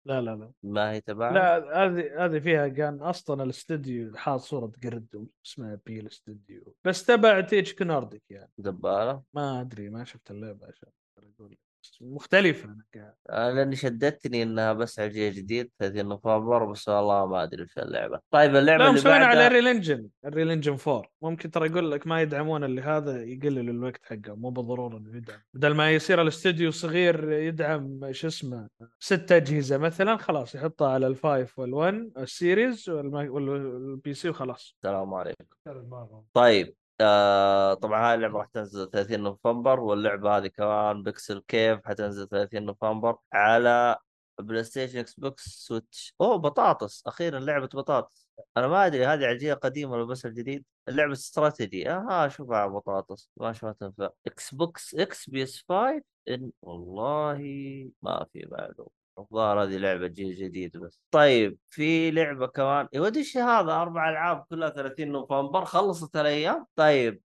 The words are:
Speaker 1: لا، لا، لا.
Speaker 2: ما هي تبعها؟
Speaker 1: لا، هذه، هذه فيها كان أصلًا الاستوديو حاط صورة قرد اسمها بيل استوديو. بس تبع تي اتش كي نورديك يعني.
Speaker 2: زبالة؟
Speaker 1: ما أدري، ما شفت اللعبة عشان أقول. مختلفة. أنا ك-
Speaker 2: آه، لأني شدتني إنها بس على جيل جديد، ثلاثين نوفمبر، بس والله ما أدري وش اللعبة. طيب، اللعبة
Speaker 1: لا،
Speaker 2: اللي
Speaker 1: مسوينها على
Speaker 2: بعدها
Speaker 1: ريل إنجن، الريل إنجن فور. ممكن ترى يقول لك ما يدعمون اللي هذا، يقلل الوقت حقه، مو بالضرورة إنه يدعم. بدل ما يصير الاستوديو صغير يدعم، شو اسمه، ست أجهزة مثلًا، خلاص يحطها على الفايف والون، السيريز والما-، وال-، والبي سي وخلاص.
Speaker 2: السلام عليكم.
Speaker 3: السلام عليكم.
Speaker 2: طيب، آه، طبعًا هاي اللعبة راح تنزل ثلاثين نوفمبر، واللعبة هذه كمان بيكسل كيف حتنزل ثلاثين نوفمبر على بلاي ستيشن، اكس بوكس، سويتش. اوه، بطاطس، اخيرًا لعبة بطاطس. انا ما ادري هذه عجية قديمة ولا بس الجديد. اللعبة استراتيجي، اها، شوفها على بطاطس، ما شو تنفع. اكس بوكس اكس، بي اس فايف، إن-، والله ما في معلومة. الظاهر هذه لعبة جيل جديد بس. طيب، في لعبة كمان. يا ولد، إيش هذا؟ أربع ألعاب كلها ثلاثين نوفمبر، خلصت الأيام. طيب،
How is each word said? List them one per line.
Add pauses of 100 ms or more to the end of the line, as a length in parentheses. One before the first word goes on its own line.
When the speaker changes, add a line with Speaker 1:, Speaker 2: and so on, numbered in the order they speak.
Speaker 1:
لا،
لا،
لا. (100)
Speaker 2:
ما
هي
تبعها؟
Speaker 1:
لا،
هذه،
هذه
فيها
كان
أصلًا
الاستوديو
حاط
صورة (120)
قرد (200)
اسمها
بيل
استوديو.
بس
تبع
تي
اتش
كي
نورديك
يعني.
Speaker 2:
زبالة؟ (120)
Speaker 1:
ما
أدري،
ما
شفت
اللعبة
عشان (300)
أقول. (440)
مختلفة.
أنا
ك- (140)
Speaker 2:
آه،
لأني
شدتني
إنها
بس
على
جيل
جديد،
ثلاثين
نوفمبر،
بس
والله
ما
أدري
وش
اللعبة. (100)
طيب،
اللعبة
Speaker 1:
لا،
Speaker 2:
اللي
Speaker 1:
مسوينها
على
Speaker 2:
بعدها
Speaker 1:
ريل
إنجن، (160)
الريل
إنجن
فور. (140)
ممكن
ترى
يقول
لك
ما
يدعمون
اللي
هذا،
يقلل
الوقت
حقه،
مو
بالضرورة
إنه
يدعم. (140)
بدل
ما
يصير
الاستوديو
صغير
يدعم،
شو
اسمه، (300)
ست
أجهزة
مثلًا،
خلاص
يحطها
على
الفايف
والون،
السيريز
والما-،
وال-،
والبي
سي
وخلاص.
Speaker 2:
السلام
عليكم. (220)
Speaker 3:
السلام
عليكم.
Speaker 2:
طيب، (260)
آه،
طبعًا
هاي
اللعبة
راح
تنزل
ثلاثين
نوفمبر،
واللعبة
هذه
كمان
بيكسل
كيف
حتنزل
ثلاثين
نوفمبر (160)
على (440)
بلاي
ستيشن،
اكس
بوكس،
سويتش.
اوه،
بطاطس،
اخيرًا
لعبة
بطاطس. (280)
انا
ما
ادري
هذه
عجية
قديمة
ولا
بس
الجديد. (240)
اللعبة
استراتيجي،
اها،
شوفها
على
بطاطس،
ما
شو
تنفع. (180)
اكس
بوكس
اكس،
بي
اس
فايف، (280)
إن-، (120)
والله (640)
ما
في
معلومة. (160)
الظاهر
هذه
لعبة
جيل
جديد
بس. (100)
طيب، (120)
في
لعبة
كمان.
يا
ولد،
إيش
هذا؟
أربع
ألعاب
كلها
ثلاثين
نوفمبر،
خلصت
الأيام. (100)
طيب،